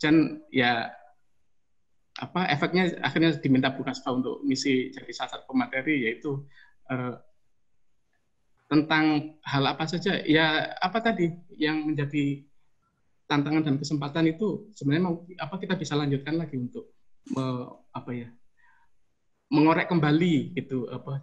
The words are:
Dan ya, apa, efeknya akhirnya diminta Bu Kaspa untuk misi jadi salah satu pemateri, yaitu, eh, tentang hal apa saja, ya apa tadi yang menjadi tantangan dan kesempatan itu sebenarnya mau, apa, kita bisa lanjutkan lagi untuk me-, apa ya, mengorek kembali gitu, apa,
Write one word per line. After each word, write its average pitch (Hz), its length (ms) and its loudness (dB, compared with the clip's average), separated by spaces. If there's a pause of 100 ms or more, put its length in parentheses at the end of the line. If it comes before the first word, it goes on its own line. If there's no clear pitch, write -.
Dan 156 480 4
ya, 120 400 2 (1300)
apa, 175 320 -2
efeknya 170 560 2
akhirnya 156 320 4
diminta 135 320 4
Bu 131 160 -6
Kaspa 131 320 -8
untuk 127 240 -4
misi 131 480 0
jadi - 240 -16
salah 127 240 -8
satu - 160 -16
pemateri, 131 560 -2
yaitu, 139 400 -6 (400)
eh, 127 320 -6 (1500)
tentang 151 680 2 (100)
hal 139 160 0
apa 143 240 0
saja, 180 400 -2
ya 156 560 2
apa 185 160 0
tadi 185 320 0 (240)
yang 151 320 -2
menjadi 143 560 -2 (880)
tantangan 151 320 2
dan 143 160 2
kesempatan 147 480 0
itu 160 480 -2
sebenarnya 147 320 0
mau, 170 160 -4 (160)
apa, 143 220 -8
kita 185 180 -2
bisa 151 160 -4
lanjutkan 143 400 0
lagi 156 240 -4
untuk 123 400 -10 (320)
me-, 127 400 -4 (240)
apa 127 160 -10
ya, 120 180 -8 (1300)
mengorek 151 320 6
kembali 156 720 2
gitu, 123 320 -6
apa, 139 320 -8